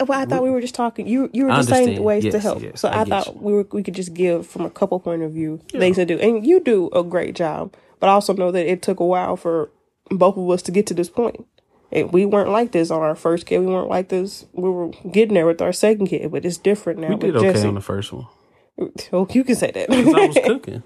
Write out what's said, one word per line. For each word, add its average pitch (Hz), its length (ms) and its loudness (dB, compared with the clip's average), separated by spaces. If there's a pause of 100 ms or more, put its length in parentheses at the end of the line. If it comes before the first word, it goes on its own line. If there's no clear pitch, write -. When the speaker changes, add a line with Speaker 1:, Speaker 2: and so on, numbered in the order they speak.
Speaker 1:
well, 269 140 0
I 269 40 -4
thought 254 200 -2
Speaker 2:
We 262 60 0
Speaker 1:
we 262 40 0
were 247 60 -2
just 247 160 -8
talking. 226 320 -4
You, 254 240 -2
you 269 140 0
were 262 40 0
Speaker 2:
I 247 60 2
Speaker 1:
just 262 140 0
saying 254 100 4 (180)
Speaker 2:
understand. 202 60 -2
Speaker 1:
ways 214 180 2
to 214 80 0
Speaker 2:
Yes, 208 140 0
Speaker 1:
help. - 180 -4
Speaker 2:
yes, - 180 -14
Speaker 1:
So 214 80 0
Speaker 2:
I 214 120 0
Speaker 1:
I 220 40 0
Speaker 2:
get 208 40 -4
Speaker 1:
thought 202 260 -4
Speaker 2:
you. - 80 -20
Speaker 1:
we 208 120 -2
were, 202 180 0
we 202 100 -4
could 185 140 -8
just 180 180 -10
give 170 320 0
from 180 180 -8
a 170 60 -8
couple 185 300 -4
point 170 220 -6
of 156 100 -6
view 156 260 -6 (140)
Speaker 2:
Yeah. 262 80 -4
Speaker 1:
things 185 160 2
to 185 80 2
do, 165 160 -2
and 220 260 0
you 359 140 6
do 214 320 0
a 175 100 4
great 175 320 -4
job. 160 400 -4 (240)
But 185 100 2
I 196 40 8
also 202 220 4
know 180 180 0
that 180 180 0
it 185 100 -2
took 190 200 -2
a 175 40 0
while 180 320 0
for 165 340 -4 (420)
both 190 240 4
of 180 120 -2
us 180 140 0
to - 80 -8
get 202 160 2
to 185 80 -2
this 175 160 -2
point. - 340 -4 (460)
And - 220 -2
we 185 120 4
weren't 202 260 2
like 233 200 0
this 165 220 0
on 160 100 -2
our 156 140 0
first 170 300 -2
kid. 180 120 0
We 185 80 0
weren't 185 240 -2
like 185 200 -4
this. 190 420 -6
We 185 180 -4
were 175 200 -6 (200)
getting 214 240 4
there 165 120 4
with 165 140 2
our 180 120 0
second 208 340 2
kid, 156 240 -4
but 143 140 -4
it's 175 140 -4
different 190 420 -2
now 160 80 -6
Speaker 2:
We 202 80 -2
Speaker 1:
with - 60 -8
Speaker 2:
did 190 160 2
okay 190 160 6
Speaker 1:
Jesse. 104 120 2
Speaker 2:
on 101 80 0
the 101 60 -6
first 98 320 -6
one. 123 140 -12 (840)
Speaker 1:
Oh, 185 180 2
you 262 140 2
can 254 100 0
say - 160 0
that. - 180 -6
Speaker 2:
'Cause 254 260 4
I 392 120 6
was - 120 2
Speaker 1:
<laughs> 240 60 6
Speaker 2:
cooking. - 420 -2